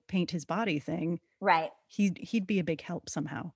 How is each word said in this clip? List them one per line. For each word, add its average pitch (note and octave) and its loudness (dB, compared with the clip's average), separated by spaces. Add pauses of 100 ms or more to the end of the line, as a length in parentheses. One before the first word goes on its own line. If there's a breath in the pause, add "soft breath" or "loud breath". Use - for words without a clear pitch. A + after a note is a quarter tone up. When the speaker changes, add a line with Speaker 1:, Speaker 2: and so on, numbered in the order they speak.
Speaker 1:
paint F#3 0
his D#3+ -2
body F3 0
thing. E3 -2 (200)
Speaker 2:
Right. E3 4 (180)
Speaker 1:
He'd, G3 2
he'd G3+ -2
be G3 2
a E3+ 2
big D#3 -2
help - -8
somehow. D#3 -4